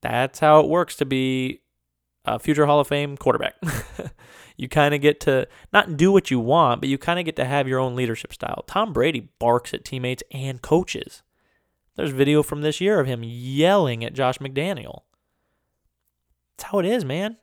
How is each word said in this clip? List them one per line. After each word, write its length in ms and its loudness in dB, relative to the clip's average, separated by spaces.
That's 380 -2
how 200 8
it 80 4
works 300 0
to 80 -2
be 560 -2
a 120 -2
future 280 2
Hall 160 4
of 80 -2
Fame 260 -4
quarterback. 460 -2
<laughs> 20 -12
You 120 -8
kinda 300 2
get 240 2
to 260 2
not 260 2
do 140 6
what 180 4
you 100 2
want, 420 2
but 80 -2
you 80 0
kinda 260 -2
get 140 -6
to 80 0
have 220 -2
your 120 0
own 160 -2
leadership 380 -4
style. 340 -8
Tom 260 -2
Brady 460 -2
barks 340 2
at 100 -8
teammates 480 -8
and 300 -10
coaches. 640 -2
There's 160 -4
video 320 4
from 180 -6
this 180 -2
year 200 2
of 80 0
him 160 -6
yelling 800 0
at 100 -10
Josh 240 -2
McDaniel. 640 -8
That's 140 -12
how 80 0
it 60 0
is, 180 0
man. 400 -6